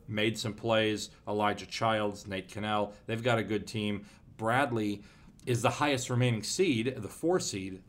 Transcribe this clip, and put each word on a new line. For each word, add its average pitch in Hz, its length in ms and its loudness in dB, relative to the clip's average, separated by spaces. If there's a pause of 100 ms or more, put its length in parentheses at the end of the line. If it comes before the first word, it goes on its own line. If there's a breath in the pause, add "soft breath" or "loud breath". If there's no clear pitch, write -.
made 110 320 0
some 107 160 -4
plays, 110 560 2 (160 soft breath)
Elijah 104 400 0
Childs, 107 600 0
Nate 95 220 -6
Cannell, 104 460 -2 (120)
they've 117 160 -4
got 120 160 4
a 110 40 2
good 101 240 -2
team. 104 400 -4 (300 loud breath)
Bradley 113 640 0 (420 loud breath)
is 120 160 2
the 120 100 4
highest 139 380 0
remaining 117 360 2
seed, 131 520 0
the 98 120 -8
four 175 320 0
seed 95 480 -6